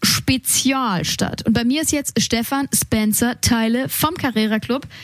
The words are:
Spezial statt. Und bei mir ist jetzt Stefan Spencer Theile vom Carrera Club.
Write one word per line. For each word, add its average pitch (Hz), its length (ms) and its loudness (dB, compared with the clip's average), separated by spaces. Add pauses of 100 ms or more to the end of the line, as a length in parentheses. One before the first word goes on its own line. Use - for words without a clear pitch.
Spezial 254 1000 0
statt. - 420 -4
Und 233 80 4
bei 233 100 2
mir 277 180 2
ist - 100 0
jetzt 285 280 -2
Stefan 262 540 -2
Spencer 220 680 0
Theile 233 480 2
vom 311 260 0
Carrera 220 440 0
Club. 254 280 -4 (180)